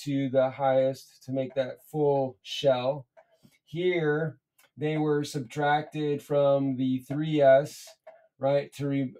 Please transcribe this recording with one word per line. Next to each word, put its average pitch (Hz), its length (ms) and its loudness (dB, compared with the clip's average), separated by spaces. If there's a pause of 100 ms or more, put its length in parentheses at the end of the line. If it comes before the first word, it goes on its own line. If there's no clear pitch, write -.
to 139 260 -2
the 131 200 2
highest 131 760 0
to 131 60 -10
make 131 240 -4
that 127 360 -6
full 139 520 0
shell. 131 640 0 (580)
Here 160 720 -2 (400)
they 151 200 -2
were 151 260 0
subtracted 147 960 -2
from 139 560 2
the 131 220 -2
three 151 420 -2
S, 135 440 4 (540)
right? 143 340 0
To 143 140 -6
re-, 139 320 -2